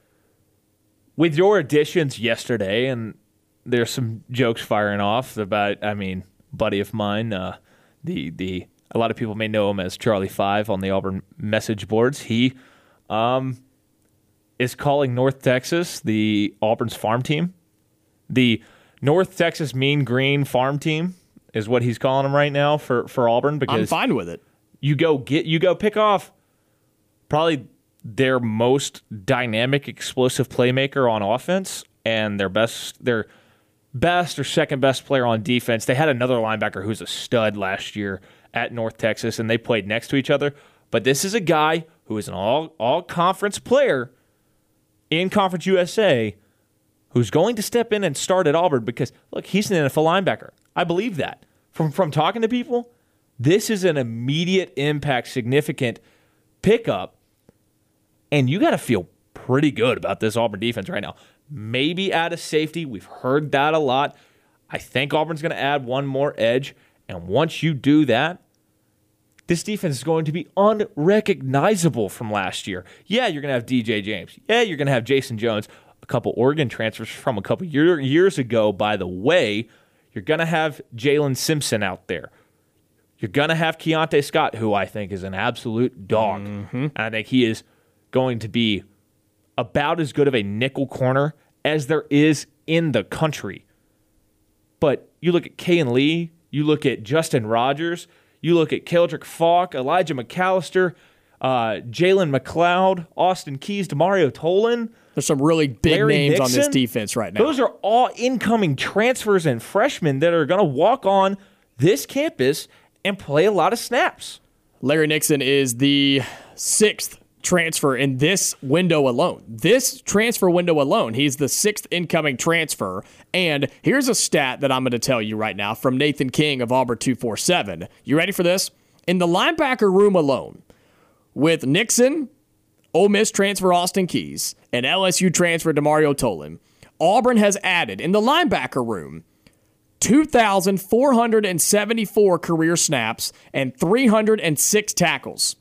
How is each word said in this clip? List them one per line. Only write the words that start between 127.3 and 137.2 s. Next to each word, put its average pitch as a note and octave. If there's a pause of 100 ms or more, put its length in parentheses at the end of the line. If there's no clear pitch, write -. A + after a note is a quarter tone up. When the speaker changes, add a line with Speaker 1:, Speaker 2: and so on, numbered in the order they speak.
Speaker 2:
seven. G2+ (160)
You C3
ready F3+
for F#3
this? F3+ (360)
In F3+
the F3
linebacker B3+
room G3
alone, B2 (720)
with D#3
Nixon, A#3 (640)
Ole G3+
Miss G3+
transfer F#3+
Austin F3+
Keys, D#2 (180)
and B2
L F#3
S F3+
U F#3
transfer E3
Demario D3
Tolan, E2 (420)
Auburn A3+